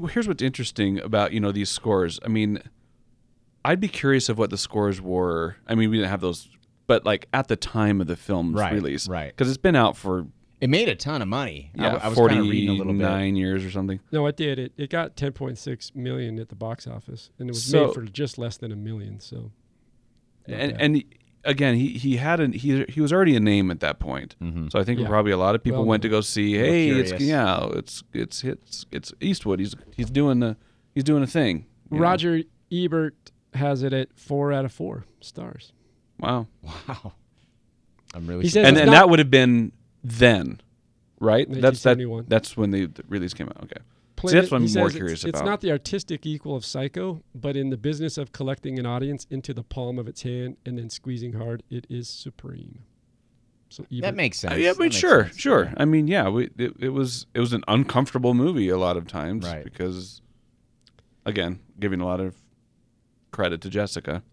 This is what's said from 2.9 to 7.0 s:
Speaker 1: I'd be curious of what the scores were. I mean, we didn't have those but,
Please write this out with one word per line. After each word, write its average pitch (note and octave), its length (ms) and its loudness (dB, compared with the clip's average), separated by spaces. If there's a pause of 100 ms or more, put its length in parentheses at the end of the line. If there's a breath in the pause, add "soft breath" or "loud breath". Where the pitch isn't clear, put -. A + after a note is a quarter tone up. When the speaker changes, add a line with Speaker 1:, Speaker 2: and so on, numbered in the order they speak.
Speaker 1:
I'd F3 160 2
be G3+ 80 -2
curious C3+ 400 0
of A2 100 -2
what G#2 120 2
the G2 80 -6
scores G#2 420 -2
were. F2+ 560 -2 (100)
I A2 80 -2
mean, A2 160 4
we A2+ 80 2
didn't F#2+ 120 0
have G2 100 -4
those F2+ 280 -4 (380)
but, - 180 4